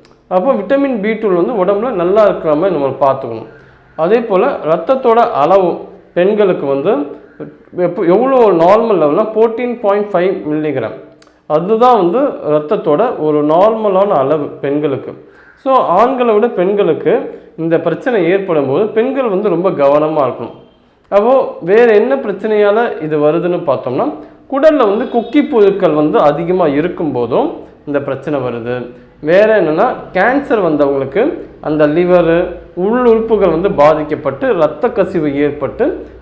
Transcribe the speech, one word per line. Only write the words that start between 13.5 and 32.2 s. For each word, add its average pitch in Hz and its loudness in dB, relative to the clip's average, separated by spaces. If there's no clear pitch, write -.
அளவு 147 0
பெண்களுக்கு. 143 -6
So, 262 -2
ஆண்களை 233 2
விட 233 2
பெண்களுக்கு 196 -2
இந்த 165 -2
பிரச்சனை 170 -2
ஏற்படும் 160 0
போது 165 0
பெண்கள் 254 -2
வந்து 190 -2
ரொம்ப 175 0
கவனமா 147 0
இருக்கணும். 113 -10
அப்போ 226 2
வேற 214 2
என்ன 247 2
பிரச்சனையால 214 -2
இது 156 -4
வருதுன்னு 165 0
பார்த்தோம்னா, 139 -2
குடல்ல 294 4
வந்து 226 2
கொக்கி - 0
புழுக்கள் 196 2
வந்து 151 2
அதிகமா 170 2
இருக்கும் 151 -2
போதும் 131 -2
இந்த 143 -4
பிரச்சனை 135 -6
வருது. 123 -6
வேற 202 4
என்னன்னா, 165 0
கேன்சர் 233 0
வந்தவங்களுக்கு 143 -2
அந்த 151 0
லிவரு, 175 2